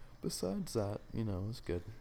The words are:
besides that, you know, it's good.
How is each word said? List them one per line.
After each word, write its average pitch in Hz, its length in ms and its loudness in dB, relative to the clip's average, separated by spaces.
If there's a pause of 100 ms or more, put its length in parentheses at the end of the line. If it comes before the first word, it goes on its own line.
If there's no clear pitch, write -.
(220)
besides 190 500 0
that, 104 300 2 (100)
you 113 120 2
know, 98 260 2
it's 120 100 -4
good. - 220 0 (180)